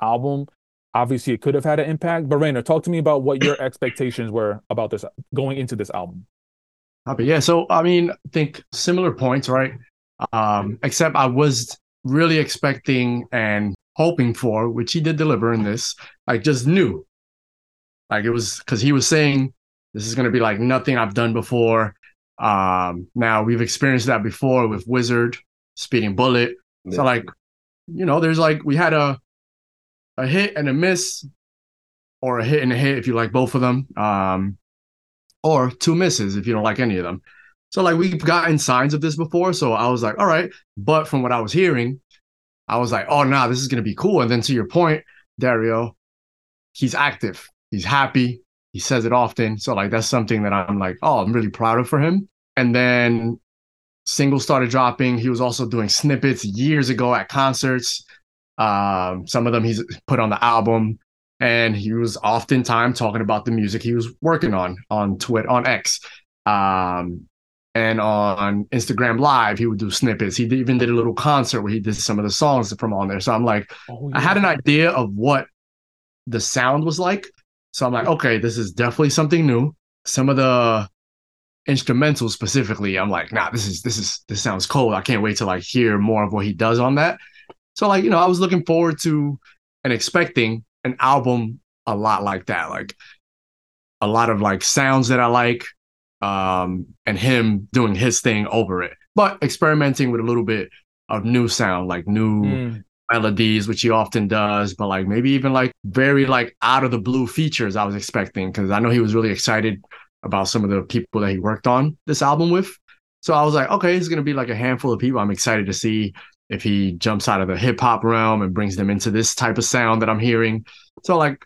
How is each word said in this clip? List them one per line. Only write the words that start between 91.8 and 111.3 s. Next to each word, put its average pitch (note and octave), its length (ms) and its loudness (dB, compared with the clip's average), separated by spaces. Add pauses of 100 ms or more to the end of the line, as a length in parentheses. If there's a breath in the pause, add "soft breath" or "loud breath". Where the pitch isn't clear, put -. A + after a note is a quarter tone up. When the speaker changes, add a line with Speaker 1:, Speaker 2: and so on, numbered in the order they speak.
Speaker 2:
a A2 80 -2
lot G#2 280 0
like F#2+ 240 -4
that, E2+ 220 -4
like, G2 280 -12 (1040 loud breath)
a G#2 60 0
lot A2+ 220 2
of, G#2 120 0
like, G2 200 0
sounds C3+ 460 2
that B2+ 140 2
I A#2+ 60 4
like, A#2+ 360 0 (580)
um, F#2 640 -2 (200)
and G#2 120 -2
him A2 560 2
doing A2+ 220 2
his A#2 260 0
thing G#2+ 260 0
over F#2+ 360 -2
it, E2+ 100 -10 (220)
but - 260 2
experimenting C#3+ 680 0
with A#2 100 -2
a - 20 -4
little A#2 220 0
bit G#2 240 -2 (400 soft breath)
of G#2+ 160 -4
new A#2+ 220 2
sound, F#2 400 -2
like F2 200 -6
new G#2+ 360 0
Speaker 1:
Mm. B2 400 -4 (280)
Speaker 2:
melodies, A2 560 2
which G#2+ 140 -4
he A#2+ 80 2
often A2 380 0
does, G#2 460 0
but, G#2 140 -4
like, F#2+ 200 -2
maybe A#2+ 240 0
even, C3+ 200 2
like, C3 200 2 (120)
very, C3+ 420 2
like, B2+ 360 0
out C3 220 4
of B2 80 0
the A#2+ 80 0
blue B2+ 280 -2
features B2 480 -2
I G#2+ 80 0
was G2+ 120 -2
expecting, G2 580 -4
'cause G2 180 -2
I G#2 80 2
know A#2 100 2
he A#2+ 120 4
was G#2+ 120 2
really A2 180 2
excited G#2+ 520 -2 (400 loud breath)
about G2 240 -2
some G#2+ 160 0
of G2 60 0
the G2 140 0
people - 380 -4
that G2+ 100 0